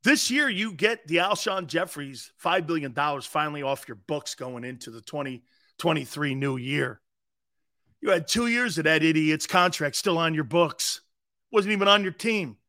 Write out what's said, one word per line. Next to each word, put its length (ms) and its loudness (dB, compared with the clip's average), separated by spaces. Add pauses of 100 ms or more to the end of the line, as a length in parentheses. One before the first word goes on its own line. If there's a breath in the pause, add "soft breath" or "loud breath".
This 260 4
year, 200 2
you 220 -4
get 360 -2
the 80 -2
Alshon 500 0
Jeffries 720 -6
five 300 0
billion 260 -4
dollars 320 -2
finally 380 -4
off 240 -4
your 180 -14
books 300 -6
going 280 -10
into 280 -12
the 100 -18
twenty 400 -8 (380)
twenty-three 560 0
new 220 -2
year. 440 -4 (1000)
You 100 2
had 160 2
two 180 0
years 320 0
of 60 -2
that 180 6
idiot's 460 2
contract 480 2
still 240 0
on 160 0
your 80 0
books. 580 0 (500)
Wasn't 200 4
even 160 2
on 160 6
your 80 -2
team. 460 -4 (120)